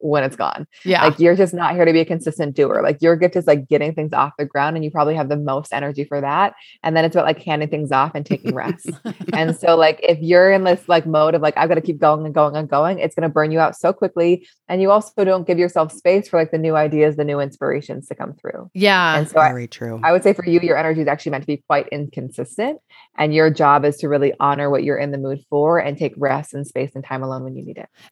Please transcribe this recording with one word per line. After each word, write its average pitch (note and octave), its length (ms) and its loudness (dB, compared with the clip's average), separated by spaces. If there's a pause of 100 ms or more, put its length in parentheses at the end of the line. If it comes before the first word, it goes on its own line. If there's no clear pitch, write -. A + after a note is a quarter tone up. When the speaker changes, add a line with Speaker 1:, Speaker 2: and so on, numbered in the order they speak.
Speaker 1:
when D3 240 0
it's C3+ 120 -6
gone?" F#2+ 300 -6 (180)
Speaker 2:
Yeah. F3 220 2
Speaker 1:
Like, D3+ 120 2
you're F3 180 6
just F3+ 180 2
not E3+ 200 -2
here F3 120 4
to E3 60 4
be E3 80 4
a E3 40 2
consistent D#3+ 500 -6
doer. - 280 0
Like, D3 200 0
your E3 140 4
gift F3 200 0
is, F3 100 0
like, D3 220 2
getting D3+ 260 0
things D#3 180 -6
off C3+ 260 0
the D3 80 -4
ground, D3 300 -2
and D#3 80 -4
you D3+ 60 -6
probably D3+ 260 -2
have C#3+ 140 -4
the D3 60 -2
most D3 360 -6
energy C#3+ 320 -6
for C#3+ 160 -6
that. D#3+ 340 -2 (300)
And D#3+ 120 -2
then D#3+ 100 4
it's E3 100 0
about, E3+ 100 2
like, D#3 160 -2
handing D3+ 280 -4
things D3+ 200 -6
off C#3 240 0
and D3 120 -8
taking - 280 -4
rest. - 360 -8 (140)
Speaker 2:
<laughs> G3 280 -10
Speaker 1:
And D#3+ 240 -2
so, E3+ 200 2
like, D#3 260 4
if E3+ 180 2
you're F3+ 320 6
in F#3+ 120 2
this, F3+ 240 0
like, E3 180 2
mode D#3 280 2
of, D#3+ 80 2
like, D3+ 140 0
"I've E3 120 2
gotta D#3+ 120 2
keep D#3 180 -6
going D#3 280 2
and D3 80 -8
going D3+ 220 2
and D3+ 120 -4
going," E3 320 0
it's D#3+ 160 -4
gonna E3 120 0
burn D#3 220 0
you D#3+ 80 0
out D#3+ 160 2
so F3 180 0
quickly. F3+ 540 0 (220)
And F#3 120 -2
you F#3+ 120 4
also G#3 320 0
don't F#3 240 0
give F3 100 0
yourself F3 320 0
space F#3+ 380 0
for, E3+ 100 0
like, D#3+ 140 0
the D#3+ 60 -4
new D#3+ 180 -2
ideas, D3+ 400 2
the D3 80 -2
new C#3+ 160 -4
inspirations C#3 680 -6
to - 60 -12
come - 200 -12
through. - 400 -16
Speaker 2:
Yeah. F#3 440 2
Speaker 1:
And D3+ 100 -2
so D#3+ 120 2
I, D#3 80 6
Speaker 3:
Very B2 180 -4
true. A2+ 380 -10
Speaker 1:
I E3 80 4
would F#3 100 2
say G3+ 100 4
for F#3 160 -4
you, E3+ 120 4
your E3+ 160 0
energy D#3+ 240 0
is C#3+ 80 0
actually D3+ 240 -4
meant C#3 100 -6
to - 60 -12
be D3 200 -6
quite C#3+ 200 0
inconsistent. C#3+ 920 -8 (400)
And D3+ 160 0
your D#3+ 160 6
job C#3+ 340 4
is D3 140 0
to D3+ 100 -4
really C#3+ 320 2
honor C#3+ 300 0
what C3+ 140 0
you're C#3 140 -2
in C#3+ 120 -4
the C#3 80 -6
mood C3+ 220 -6 (100)
for D3+ 280 2
and C#3+ 180 -4
take D#3 200 -6
rest C#3 380 -4
and C#3 120 -10
space C3+ 280 -8
and C3+ 100 -14
time C3 180 -10
alone C3 220 -8
when C3 120 -14
you C3 80 -14
need - 140 -16
it. - 100 -20 (240)